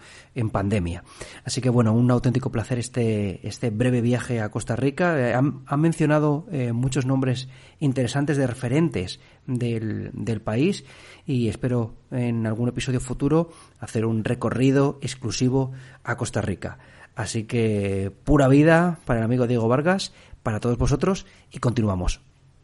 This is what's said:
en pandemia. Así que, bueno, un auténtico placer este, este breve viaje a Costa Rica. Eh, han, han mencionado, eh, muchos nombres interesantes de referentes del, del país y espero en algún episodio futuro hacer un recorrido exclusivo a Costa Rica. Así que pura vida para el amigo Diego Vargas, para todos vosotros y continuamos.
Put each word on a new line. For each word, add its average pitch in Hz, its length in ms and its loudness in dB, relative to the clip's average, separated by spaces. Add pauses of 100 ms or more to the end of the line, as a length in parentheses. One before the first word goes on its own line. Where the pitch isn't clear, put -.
(360)
en 110 160 -2
pandemia. 98 520 -2 (400)
Así 123 180 -6
que, 127 80 0
bueno, 117 240 4
un 123 180 4
auténtico 123 400 0
placer 117 260 -4
este, 110 680 -2
este 113 240 -4
breve 123 300 0
viaje 120 400 0
a 104 80 -4
Costa 113 260 -4
Rica. 143 440 0
Eh, 120 140 0
han, 131 320 0
han 143 140 -2
mencionado, 151 720 2
eh, 127 200 -2
muchos 127 360 -2
nombres 131 400 0 (320)
interesantes 139 580 0
de 139 80 2
referentes 120 760 -2 (280)
del, 110 680 -4
del 107 280 -6
país 139 440 0 (400)
y 123 220 0
espero 117 480 -2 (160)
en 120 340 -2
algún 110 240 0
episodio 127 300 -2
futuro 143 500 0 (300)
hacer 110 260 -4
un 113 180 0
recorrido 131 800 2
exclusivo 127 680 -2 (320)
a 120 140 -4
Costa - 240 -4
Rica. 95 360 -6 (380)
Así 104 300 -4
que 101 680 0 (120)
pura 143 240 6
vida 165 580 6
para 120 140 0
el 113 60 0
amigo 123 220 2
Diego 117 200 2
Vargas, 151 460 2 (300)
para 107 160 -2
todos 120 180 0
vosotros 139 480 0 (260)
y - 80 -16
continuamos. 104 720 -2 (340)